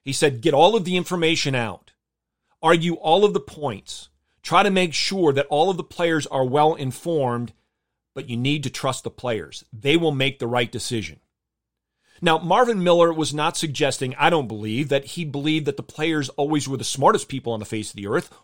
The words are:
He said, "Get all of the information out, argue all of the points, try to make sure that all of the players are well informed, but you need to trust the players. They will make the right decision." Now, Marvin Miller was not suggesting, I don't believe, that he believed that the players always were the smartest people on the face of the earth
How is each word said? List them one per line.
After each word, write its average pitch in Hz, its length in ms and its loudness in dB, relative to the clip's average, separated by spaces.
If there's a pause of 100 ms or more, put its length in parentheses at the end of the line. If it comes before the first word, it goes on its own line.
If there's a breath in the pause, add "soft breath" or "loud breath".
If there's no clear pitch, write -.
He 139 140 -8
said, 135 260 0
"Get 151 140 2
all 170 200 8
of 208 100 2
the 180 120 -2
information 165 580 0
out, 113 380 -6 (720)
argue 165 320 4
all 165 320 2
of 196 80 2
the 190 60 0
points, - 680 -10 (340)
try 175 200 2
to 202 80 2
make 185 240 0
sure 185 400 0
that 139 160 0
all 156 180 2
of 190 80 0
the 170 80 -8
players 165 440 -2
are 135 160 -2
well 147 300 2
informed, 127 760 -4 (640)
but 127 160 -12
you 117 80 -4
need 143 240 -2
to 127 80 -6
trust - 340 -6
the 123 60 -8
players. 104 600 -8
They 143 280 2
will 165 140 0
make 135 260 -2
the 123 80 -6
right 123 260 -4
decision." 101 480 -8 (1000 soft breath)
Now, 165 140 2
Marvin 190 480 2
Miller 170 300 6
was 156 180 -2
not 151 240 -4
suggesting, 135 640 -2
I 147 100 4
don't 160 180 2
believe, 110 440 -4
that 139 160 0
he 170 180 -8
believed 147 400 -2
that 143 140 -4
the 156 40 -12
players 151 480 -4
always 143 380 -2
were 135 80 -4
the - 80 -6
smartest 151 440 2
people 131 260 -8
on 107 60 -8
the 104 40 -10
face 107 240 -8
of - 80 -16
the 101 100 -10
earth 143 220 -4 (160 soft breath)